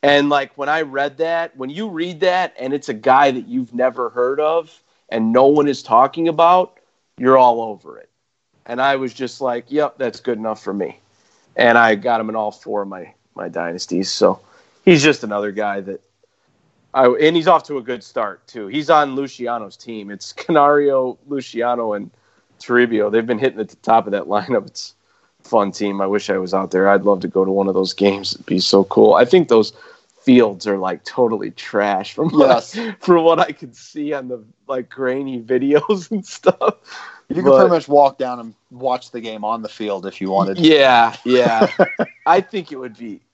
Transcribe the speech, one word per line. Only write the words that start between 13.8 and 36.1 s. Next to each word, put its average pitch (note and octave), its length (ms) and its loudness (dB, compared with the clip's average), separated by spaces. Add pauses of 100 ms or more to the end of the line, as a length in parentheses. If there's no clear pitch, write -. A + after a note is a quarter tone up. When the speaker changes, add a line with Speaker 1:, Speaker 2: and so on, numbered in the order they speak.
Speaker 1:
So F#2+ 280 0 (460)
he's E3 160 6
just C#3+ 220 2
another G#2 280 -6
guy G2+ 300 -6
that F#2+ 180 -12 (920)
I, C3+ 140 4
and D3+ 280 2
he's E3 120 0
off E3 160 4
to D3 140 -10
a B2+ 40 -8
good A#2 220 -10
start G#2 440 -8
too. G#2+ 200 -14
He's C#3+ 240 -4
on D3 240 2
Luciano's A#2+ 600 -8
team. G#2+ 360 -14
It's - 220 -16
Canario, C#3+ 840 2 (100)
Luciano, A#2+ 680 -4
and G2+ 180 -10 (480)
Toribio. A#2 520 0
They've A2+ 140 0
been A#2 140 -4
hitting B2 200 -2
at G#2+ 100 -6
the - 80 -20
top A2+ 280 0
of G#2 60 -8
that F#2+ 140 -4
lineup. G2+ 420 -4
It's - 260 -18 (500)
a - 60 -20
fun G#2 220 0
team. G2+ 280 -6
I G2 80 -2
wish G2+ 220 -4
I G2 80 -2
was F#2 160 -6
out F#2 160 -4
there. F#2 200 0
I'd G2 140 2
love G2 180 0
to F#2 60 -6
go F#2+ 160 0
to F#2+ 80 -2
one G2 160 0
of F#2+ 60 -2
those F#2+ 200 -2
games. G2 400 -2
It'd - 120 -18
be F2+ 140 -2
so G2 240 2
cool. G#2+ 320 4
I B2 100 6
think E3+ 220 4
those A2 260 2 (480)
fields A2 460 2
are, G2+ 100 -2
like, F#2 280 -6
totally A2 460 -2
trash G2+ 600 -4
from D#3+ 160 -2
what C#3+ 200 4
Speaker 2:
Yes. B2 280 0
Speaker 1:
I, A3+ 220 -8
from E3+ 240 2
what E3 160 4
I D#3+ 120 -2
could C3 240 -18
see D3+ 380 -10
on C3+ 140 -8
the, A#2+ 160 -12 (240)
like, B2+ 220 -8
grainy C3+ 520 -6
<laughs> - 0 -
videos C#3 720 0